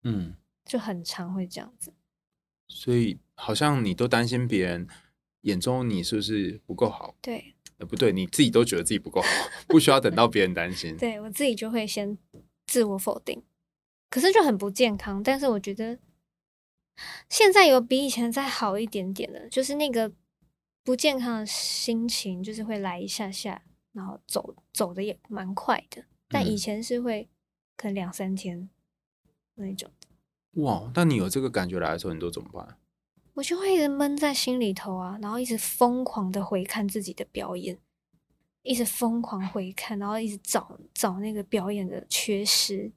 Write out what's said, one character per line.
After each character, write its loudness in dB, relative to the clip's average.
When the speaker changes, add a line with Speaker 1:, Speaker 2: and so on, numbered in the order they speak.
Speaker 1:
嗯。 -2
Speaker 2:
就 -4
很 -6
常 -8
会 -4
这 -12
样 -16
子。 -12
Speaker 1:
所 -2
以 2
好 -6
像 2
你 0
都 0
担 4
心 0
别 2
人 -4
眼 0
中 0
你 0
是 -2
不 0
是 -2
不 -8
够 4
好？ -8
Speaker 2:
对。 -10
Speaker 1:
呃， -12
不 -6
对， 6
你 0
自 2
己 6
都 6
觉 0
得 -2
自 -2
己 0
不 -8
够 0
好， 2
<laughs> -14
不 10
需 6
要 8
等 4
到 8
别 4
人 4
担 -2
心。 -6
Speaker 2:
对， -4
我 -12
自 -4
己 2
就 -6
会 -2
先 -4
自 2
我 -2
否 -4
定。 -8
可 0
是 6
就 8
很 6
不 -4
健 4
康， -6
但 2
是 2
我 2
觉 -6
得 -8
现 8
在 10
有 10
比 2
以 0
前 0
再 -2
好 -2
一 -2
点 -4
点 -8
了， -14
就 0
是 -2
那 0
个 0
不 2
健 2
康 -2
的 -6
心 -2
情 -4
就 -8
是 -8
会 -4
来 -6
一 -8
下 -6
下， -8
然 -12
后 -12
走， -6
走 -2
得 -6
也 -6
蛮 -8
快 0
的。 -18
但 0
以 0
前 -4
是 -2
会 -4
Speaker 1:
嗯。 -18
Speaker 2:
可 -8
能 -2
两 -4
三 -4
天 -8
那 -10
一 -8
种。 -12
Speaker 1:
哇， 0
那 4
你 6
有 2
这 0
个 -2
感 0
觉 -4
来 0
的 -2
时 -8
候， -4
你 -8
都 -4
怎 -8
么 -16
办？ -16
Speaker 2:
我 -6
就 -2
会 2
一 6
直 4
闷 0
在 2
心 0
里 2
头 -6
啊， -6
然 -6
后 -4
一 -2
直 -2
疯 2
狂 -2
地 -2
回 0
看 -4
自 -2
己 -10
的 -10
表 -8
演， -8
一 -2
直 0
疯 0
狂 -4
回 -6
看， -6
然 -4
后 -4
一 -4
直 -6
找， -4
找 -2
那 -6
个 -4
表 -2
演 -4
的 -8
缺 0
失 0